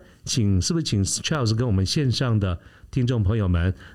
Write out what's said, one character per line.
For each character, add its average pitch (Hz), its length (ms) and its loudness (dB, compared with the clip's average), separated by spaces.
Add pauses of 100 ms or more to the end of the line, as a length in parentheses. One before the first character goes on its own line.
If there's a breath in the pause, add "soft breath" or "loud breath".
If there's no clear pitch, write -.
(240 loud breath)
请， 101 380 2
是 - 100 0
不 170 60 0
是 160 60 -2
请 101 180 0
Charles 113 540 -2
跟 123 100 0
我 113 60 0
们 95 120 2
线 135 260 0
上 113 300 0
的 92 180 -2 (320 loud breath)
听 123 160 0
众 120 160 0
朋 101 140 2
友 104 100 0
们 90 260 2 (220 loud breath)